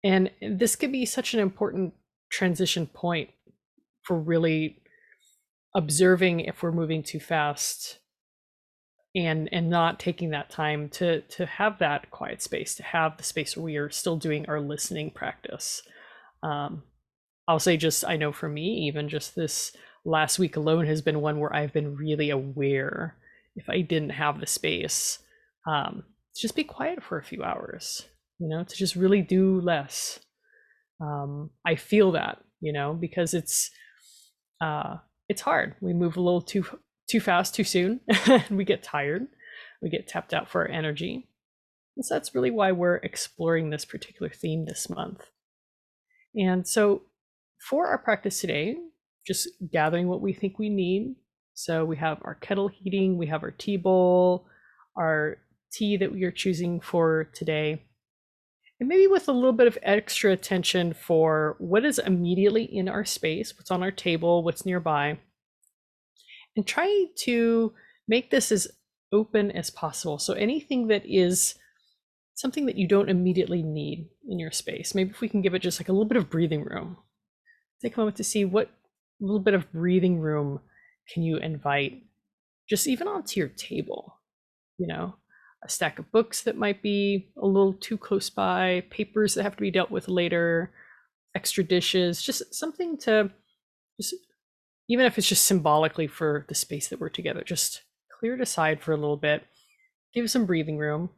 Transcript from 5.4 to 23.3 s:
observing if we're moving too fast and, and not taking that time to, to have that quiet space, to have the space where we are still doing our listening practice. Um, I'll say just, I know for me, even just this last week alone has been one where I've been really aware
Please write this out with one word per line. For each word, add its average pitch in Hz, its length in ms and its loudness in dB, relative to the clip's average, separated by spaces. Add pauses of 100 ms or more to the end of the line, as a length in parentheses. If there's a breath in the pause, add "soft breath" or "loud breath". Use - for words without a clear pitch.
observing 175 680 4
if - 220 -8
we're 170 80 0
moving 160 320 -2
too - 160 -8
fast - 800 -4 (1160)
and, 160 360 0
and 170 180 -2
not 170 300 2
taking 170 300 -4
that 147 200 -6
time 151 400 -4
to, 170 320 0
to - 240 -8
have 202 340 -2
that 147 320 0
quiet - 300 -10
space, - 340 -6
to - 80 -16
have 160 340 0
the - 60 -18
space - 320 -6
where 160 80 -8
we 156 120 -6
are 147 140 -4
still - 260 -4
doing 151 320 -4
our 151 140 -2
listening 147 500 -6
practice. - 680 -10 (640 loud breath)
Um, 147 400 -6 (640)
I'll 160 120 4
say 175 160 4
just, 156 300 0
I 170 100 0
know 151 160 -2
for - 160 -8
me, 156 400 -4
even 147 220 -4
just 151 260 -8
this - 380 -4 (320 loud breath)
last 156 340 2
week 180 160 2
alone 160 320 2
has 156 140 0
been 151 200 0
one 151 180 -2
where 151 140 -2
I've 147 200 -2
been 147 220 -2
really 151 340 -2
aware 139 880 -2 (380 soft breath)